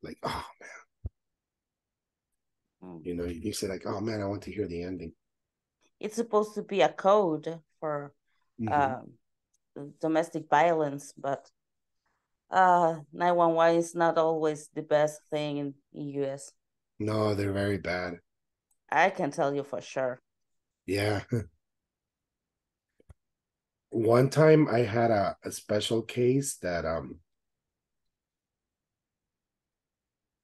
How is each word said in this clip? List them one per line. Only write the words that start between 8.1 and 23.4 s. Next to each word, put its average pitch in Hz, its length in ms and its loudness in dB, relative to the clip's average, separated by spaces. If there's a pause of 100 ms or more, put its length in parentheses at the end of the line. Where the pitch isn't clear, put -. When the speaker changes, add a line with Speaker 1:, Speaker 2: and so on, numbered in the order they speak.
Speaker 1:
Mm-hmm. 113 120 -4
Speaker 2:
um, - 1300 -6
domestic 160 480 -2
violence, 151 680 2
but, 139 340 -8 (1000)
uh, 175 500 6 (120)
nine 175 220 2
one 170 200 6
one 165 220 6
is 170 180 0
not 165 240 2
always 156 560 0
the 156 80 -6
best 151 380 2 (100)
thing 151 260 -4
in, 143 180 -6 (200)
in 147 140 -8 (120)
U 139 40 -2
S. 135 280 -8 (460)
Speaker 1:
No, 107 360 -2
they're 101 180 -2
very 101 260 -2
bad. 87 420 -6 (720)
Speaker 2:
I 170 200 2
can 180 220 -4
tell 151 220 -2
you 139 100 -4
for 123 160 -10
sure. 127 400 -6 (680)
Speaker 1:
Yeah. 101 440 -2
<laughs> 117 120 -2 (2500)